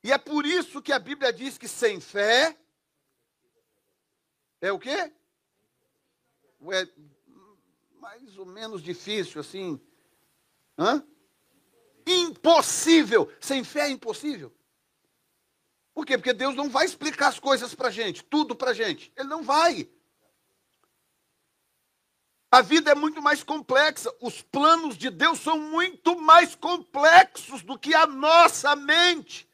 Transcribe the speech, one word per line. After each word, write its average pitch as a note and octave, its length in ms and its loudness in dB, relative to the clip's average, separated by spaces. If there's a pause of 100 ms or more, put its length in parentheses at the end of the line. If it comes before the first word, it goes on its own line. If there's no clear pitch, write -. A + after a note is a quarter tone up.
E A#3+ 100 -2
é C4+ 60 2
por D4 260 -4
isso F4 380 -4
que D4+ 100 -4
a C4 60 0
Bíblia B3+ 340 -4
diz B3 240 -12
que A#3+ 100 -20
sem G#3+ 320 -4
fé A#3 580 0 (2000)
é F#3 100 -4
o G3 80 -6
quê? D#4 340 -8 (1600)
É F#3 180 -4 (1080)
mais A3+ 380 -20
ou F#3+ 80 -18
menos G3+ 380 -14
difícil, F3+ 580 -8
assim. F3 400 -10 (960)
Hã? A#3+ 260 0 (1040)
Impossível! D#4+ 1300 2
Sem C4+ 240 -6
fé D4 220 -4
é C#4+ 40 -4
impossível. A#3 640 -10 (1400)
Por D4+ 100 -8
quê? C4 140 -2
Porque B3+ 160 -2
Deus C4 200 -4
não C#4+ 140 -6
vai C4+ 160 0
explicar C#4+ 440 -2
as C4+ 100 -2
coisas C4 360 -2
pra B3+ 160 -4
gente, G3+ 320 -8
tudo D4 320 -2
pra B3+ 200 -2
gente. G3+ 420 -6
Ele C4+ 120 -10
não D#4 140 -8
vai. C#4+ 460 0 (2500)
A B3+ 100 10
vida D4+ 300 2
é C#4+ 40 8
muito D4+ 280 -4
mais D4 200 0
complexa. D4+ 800 -2
Os - 220 -12
planos D4+ 560 0
de A#3 100 -8
Deus C#4 320 -2
são D#4 180 -2
muito E4 640 -2
mais D#4+ 340 6
complexos D#4+ 1080 2
do G#3+ 160 -12
que D4+ 160 -4
a D#4+ 120 4
nossa D4+ 720 2
mente D#4+ 760 -2